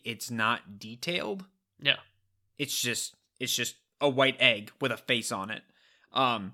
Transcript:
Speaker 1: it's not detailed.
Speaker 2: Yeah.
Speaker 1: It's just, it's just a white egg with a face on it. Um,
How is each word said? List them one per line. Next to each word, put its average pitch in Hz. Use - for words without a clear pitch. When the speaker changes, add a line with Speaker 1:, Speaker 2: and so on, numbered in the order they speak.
Speaker 1:
it's 117
not 110
detailed. 180
Speaker 2:
Yeah. 139
Speaker 1:
It's 143
just, -
it's 127
just 120
a 143
white 135
egg 110
with 131
a 110
face 120
on 98
it. -
Um, 117